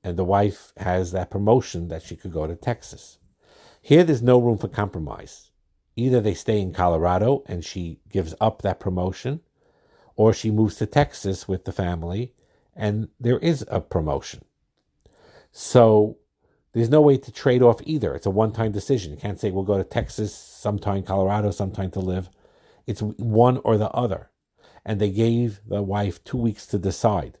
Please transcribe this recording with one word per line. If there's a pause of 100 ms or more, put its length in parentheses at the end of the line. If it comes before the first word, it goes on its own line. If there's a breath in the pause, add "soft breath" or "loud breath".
And
the
wife
has
that
promotion
that
she
could
go
to
Texas. (640 soft breath)
Here,
there's
no
room
for
compromise. (420)
Either
they
stay
in
Colorado
and
she
gives
up
that
promotion, (760 soft breath)
or
she
moves
to
Texas
with
the
family (420)
and (120)
there
is
a
promotion. (1080 soft breath)
So (540)
there's
no
way
to
trade
off
either.
It's
a
one-time
decision.
You
can't
say,
"We'll
go
to
Texas
sometime,
Colorado
sometime
to
live." (580 soft breath)
It's
one
or
the
other. (520 soft breath)
And
they
gave
the
wife
two
weeks
to
decide.